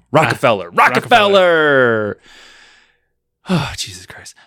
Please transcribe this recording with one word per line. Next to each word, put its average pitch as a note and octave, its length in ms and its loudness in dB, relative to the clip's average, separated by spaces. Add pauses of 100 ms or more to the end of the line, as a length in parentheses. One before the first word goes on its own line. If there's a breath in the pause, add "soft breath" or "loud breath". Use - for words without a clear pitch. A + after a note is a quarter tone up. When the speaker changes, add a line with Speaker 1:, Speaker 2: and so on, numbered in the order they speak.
(120)
Speaker 1:
Rockefeller. A#2 600 -2
Speaker 2:
Ah, - 20 -18
Rockefeller. G#3+ 580 2
Speaker 1:
Rockefeller. C#3+ 840 2 (1300 soft breath)
Oh, D#3 300 -4
Jesus - 300 -14
Christ. - 260 -20 (140 soft breath)